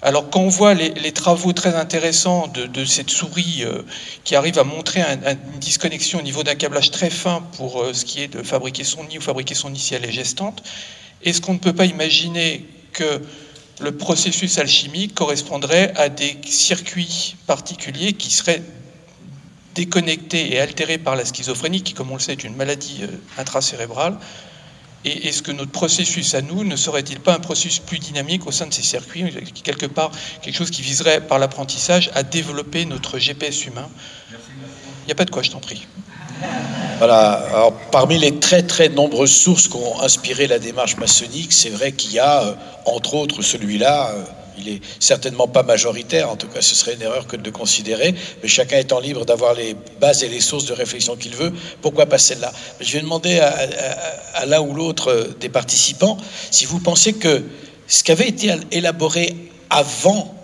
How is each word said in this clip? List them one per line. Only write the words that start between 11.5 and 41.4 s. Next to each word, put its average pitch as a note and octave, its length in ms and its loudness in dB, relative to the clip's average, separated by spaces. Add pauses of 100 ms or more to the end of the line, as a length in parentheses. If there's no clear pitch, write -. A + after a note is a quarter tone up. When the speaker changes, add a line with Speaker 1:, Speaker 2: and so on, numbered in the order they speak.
Speaker 1:
ne F3+ 40 0
peut F3+ 160 2
pas F#3 140 6
imaginer D#3+ 760 0 (300)
que D3 300 -2 (560)
le D3 180 -6
processus F3 640 0
alchimique D3+ 560 0
correspondrait D3 800 2
à D3+ 140 4
des C#3 280 -4 (100)
circuits - 880 -2 (120)
particuliers D#3 680 -2
qui - 160 -8
seraient E3+ 320 2 (1120)
déconnectés E3 800 0
et B2+ 60 2
altérés D3+ 400 -2
par D3+ 160 -2
la B2+ 100 -2
schizophrénie, C3+ 560 -4
qui, - 140 -8
comme C3 160 -8
on C3 40 -8
le C3 40 -10
sait, D3 140 -4
est C3+ 100 -8
une A2 120 -12
maladie, C3+ 460 -6
euh, G2+ 60 -8 (320)
intracérébrale ? C3 800 -2 (840)
Et D3+ 220 -4
est-ce D3 160 -4
que D3 80 -8
notre C#3 200 -8
processus - 600 0
à C3+ 80 0
nous E3+ 220 -4
ne F3 120 -2
serait-il C#3 440 -4
pas F3 160 2
un D#3+ 40 -4
processus E3+ 380 -2
plus - 220 -8
dynamique D3 480 -6
au C#3+ 40 -6
sein D#3+ 140 -2
de D3 80 -6
ces - 80 -4
circuits, D#3+ 500 -4 (320)
quelque - 220 -4
part D3+ 240 -2 (320)
quelque - 160 -8
chose E3+ 140 -2
qui - 100 -6
viserait C#3+ 400 2
par - 160 2
l'apprentissage C#3 760 0
à C#3 80 0
développer D#3 640 -4
notre C3 340 -8
G C#3 160 0
P C#3+ 100 -6
S C#3 220 -4
humain ? B2+ 200 -12 (440)
Il C3+ 720 -18
n'y D#3 60 -4
a D3 40 -2
pas F#3 100 2
de F3 60 -8
quoi, C#3 120 -4
je - 80 0
t'en - 80 -12
prie. - 260 -14 (1120)
Speaker 2:
Voilà. A2 360 8
Alors, A2 400 4 (180)
parmi C#3 260 6
les D3 220 4
très, F3+ 240 6
très E3 260 4
nombreuses C#3+ 420 4
sources - 360 6
qui - 100 -4
ont A#2+ 240 -2
inspiré B2+ 460 2
la A#2+ 100 4
démarche A#2 400 -2
maçonnique, A#2+ 560 0